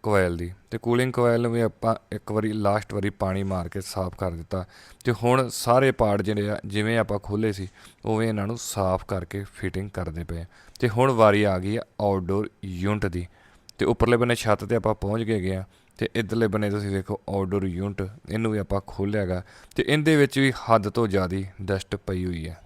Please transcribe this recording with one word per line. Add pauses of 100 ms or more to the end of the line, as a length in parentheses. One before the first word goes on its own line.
ਕੁਆਇਲ
ਦੀ। (200)
ਤੇ
ਕੂਲਿੰਗ
ਕੁਆਇਲ
ਨੂੰ
ਵੀ
ਆਪਾਂ (160)
ਇੱਕ
ਵਾਰੀ,
ਲਾਸਟ
ਵਾਰੀ
ਪਾਣੀ
ਮਾਰ
ਕੇ
ਸਾਫ਼
ਕਰ
ਦਿੱਤਾ। (380)
ਤੇ (100)
ਹੁਣ
ਸਾਰੇ
ਪਾਰਟ
ਜਿਹੜੇ
ਆ,
ਜਿਵੇਂ
ਆਪਾਂ
ਖੋਲ੍ਹੇ
ਸੀ, (380)
ਉਵੇਂ
ਇਹਨਾਂ
ਨੂੰ
ਸਾਫ਼
ਕਰਕੇ (100)
ਫਿਟਿੰਗ
ਕਰਦੇ
ਪਏ
ਆ। (340)
ਤੇ
ਹੁਣ
ਵਾਰੀ
ਆ
ਗਈ
ਆ (200)
ਆਊਟਡੋਰ (160)
ਯੂਨਿਟ
ਦੀ। (500)
ਤੇ
ਉੱਪਰਲੇ
ਬੰਨੇ
ਛੱਤ
ਤੇ
ਆਪਾਂ
ਪਹੁੰਚ
ਗਏ
ਹੈਗੇ
ਆ। (340)
ਤੇ
ਇੱਧਰਲੇ
ਬੰਨੇ
ਤੁਸੀਂ
ਵੇਖੋ
ਆਊਟਡੋਰ
ਯੂਨਿਟ, (220)
ਇਹਨੂੰ
ਵੀ
ਆਪਾਂ
ਖੋਲ੍ਹਿਆ
ਗਾ। (320)
ਤੇ
ਇਹਦੇ
ਵਿੱਚ
ਵੀ
ਹੱਦ
ਤੋਂ
ਜ਼ਿਆਦੀ (160)
ਡਸਟ
ਪਈ
ਹੋਈ
ਆ। (120)